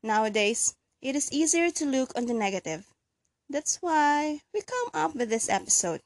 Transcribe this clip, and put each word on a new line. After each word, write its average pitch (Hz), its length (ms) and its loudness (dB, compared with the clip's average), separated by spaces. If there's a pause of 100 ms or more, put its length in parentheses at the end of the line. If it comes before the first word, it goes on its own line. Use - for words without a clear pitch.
Nowadays, 220 720 2 (260)
it 269 140 -2
is 285 160 -2
easier 330 400 2
to 311 140 -4
look 262 320 0
on 240 80 -2
the 240 80 -2
negative. 196 540 -4 (640)
That's 285 320 -2
why 302 600 2 (120)
we 415 80 -2
come 494 320 -4
up 311 220 -2
with 240 140 -2
this 220 200 0
episode. 185 560 0